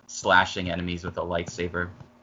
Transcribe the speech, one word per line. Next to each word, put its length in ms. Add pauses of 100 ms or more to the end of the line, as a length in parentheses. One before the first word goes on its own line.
slashing 640
enemies 320
with 140
a 40
lightsaber, 680 (340)